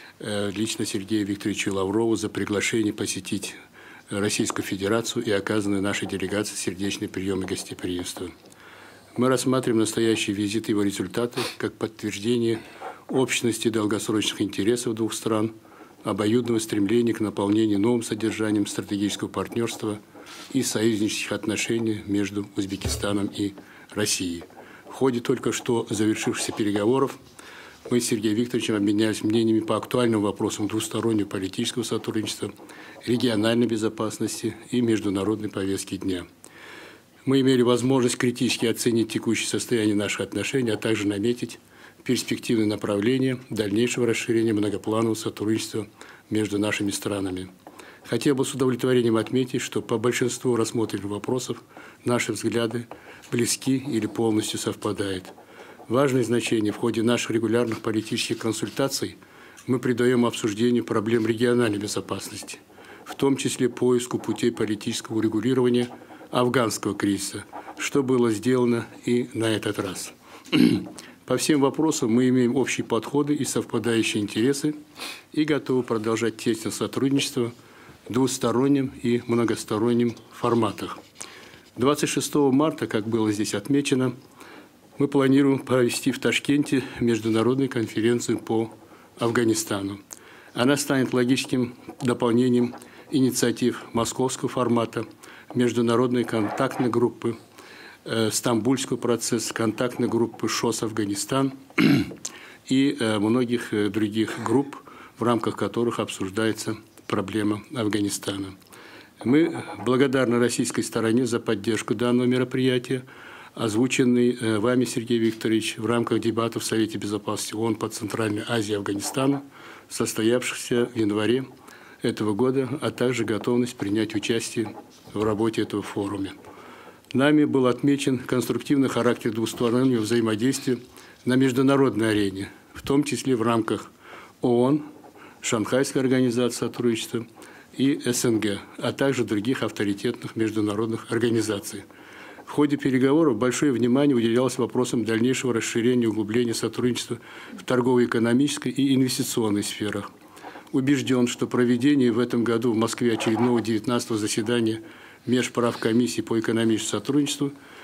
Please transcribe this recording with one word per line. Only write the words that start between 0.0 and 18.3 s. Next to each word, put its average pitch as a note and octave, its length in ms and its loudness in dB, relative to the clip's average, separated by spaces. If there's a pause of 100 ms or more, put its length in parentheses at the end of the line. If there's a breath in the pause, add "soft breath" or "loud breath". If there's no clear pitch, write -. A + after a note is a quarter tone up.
э, G2+ 320 -4
лично A2 340 -4
Сергею G2+ 400 -2
Викторовичу G2 480 -2
Лаврову G#2 400 2
за F2+ 140 0
приглашение G#2 640 -2
посетить - 640 -6 (520 loud breath)
Российскую G#2 560 -2
Федерацию A2 600 -2
и A2+ 80 0
оказанную G2+ 500 0
нашей G2+ 240 -2
делегации G2 480 -4
сердечный G2 540 -4
прием F#2+ 340 -4
и F#2 40 -6
гостеприимство. F#2 840 -6 (880 loud breath)
Мы B2 100 4
рассматриваем B2+ 520 2
настоящий A2 520 2
визит G#2 360 -2
и A#2 40 2
его G2+ 120 2
результаты A#2 560 -2 (180)
как G#2+ 160 -4
подтверждение A2 840 -2 (480 loud breath)
общности A#2+ 600 0
долгосрочных G#2+ 760 0
интересов A2+ 520 0
двух A2 180 -2
стран, A2 420 0 (500 loud breath)
обоюдного A2 560 2
стремления A2 520 2
к G#2+ 60 -6
наполнению G#2 600 2
новым A#2 240 2
содержанием G#2+ 600 0